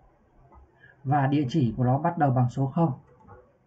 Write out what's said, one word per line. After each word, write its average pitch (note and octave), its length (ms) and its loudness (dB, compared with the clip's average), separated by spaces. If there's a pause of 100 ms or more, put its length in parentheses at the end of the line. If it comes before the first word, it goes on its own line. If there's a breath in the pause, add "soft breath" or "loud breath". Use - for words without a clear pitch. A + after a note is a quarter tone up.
(1040 soft breath)
và C3+ 220 0
địa C#3+ 220 0
chỉ B2+ 280 0
của C3 80 0
nó B2+ 140 2
bắt E3 200 -4
đầu D3 120 2
bằng B2 200 2
số C3+ 160 -4
không. D#3+ 260 0 (760)